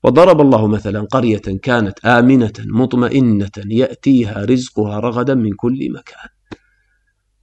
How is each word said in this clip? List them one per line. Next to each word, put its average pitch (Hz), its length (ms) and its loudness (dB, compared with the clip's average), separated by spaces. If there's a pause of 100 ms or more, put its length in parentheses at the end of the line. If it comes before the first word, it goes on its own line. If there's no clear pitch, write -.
"وضرب 156 380 6
الله 120 260 4
مثلًا 104 340 -4
قرية 110 400 -2 (220)
كانت 113 420 -2
آمنة 120 540 4
مطمئنة 117 880 0 (160)
يأتيها 110 800 -2
رزقها 107 540 -2
رغداً 120 340 -2
من 110 200 -2
كل 127 380 -6
مكان". - 380 -18 (1120)